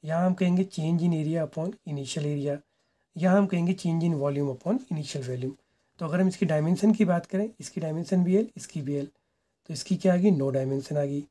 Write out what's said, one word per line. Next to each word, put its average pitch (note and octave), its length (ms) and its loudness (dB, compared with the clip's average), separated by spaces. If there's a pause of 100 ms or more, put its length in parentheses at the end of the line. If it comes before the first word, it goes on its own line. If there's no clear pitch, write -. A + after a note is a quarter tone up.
यहाँ E3 220 0
हम F#3 80 4
कहेंगे F#3 320 2
change E3 360 0
in E3+ 140 2
area D#3 320 -2
upon E3 260 -6 (140)
initial D3 380 -6
area, D3 320 -2 (580)
यहाँ F#3 220 4
हम G3+ 100 4
कहेंगे F3 280 0
change E3 280 -2
in E3+ 160 2
volume C#3+ 320 0
upon G3+ 320 -4
initial D3 420 -6
volume। B2+ 300 -6 (440)
तो E3+ 60 -6
अगर E3 160 0
हम F#3+ 60 4
इसकी F#3 180 0
डायमेंशन D#3+ 480 4
की G#3+ 120 4
बात E3+ 200 0
करें, G3+ 240 -4 (100)
इसकी - 220 -8
डायमेंशन E3 420 0
भी F3+ 120 2
एल, A3 220 2
इसकी - 240 -10
भी C#3 140 -4
एल, C#3+ 120 -4 (640)
तो E3+ 40 -8
इसकी F3+ 220 -2
क्या F#3 180 2
आ F3+ 40 4
गई, G3 140 6
no C3+ 220 2
dimension C3+ 440 -2
आ D3 80 2
गई। C#3+ 260 -4